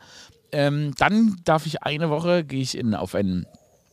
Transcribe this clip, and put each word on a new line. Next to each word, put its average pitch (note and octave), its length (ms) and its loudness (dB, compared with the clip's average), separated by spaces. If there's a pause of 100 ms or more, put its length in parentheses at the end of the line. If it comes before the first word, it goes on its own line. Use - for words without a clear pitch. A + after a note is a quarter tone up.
(520)
Ähm, C#3+ 460 0
dann G#3 380 4 (100)
darf D#3+ 220 2
ich D3+ 160 -8
eine D3+ 260 -2
Woche, E3 340 2
gehe C3+ 180 -4
ich B2+ 140 -4
in, A2 200 0
auf E2 180 -6
ein F#2 320 0 (480)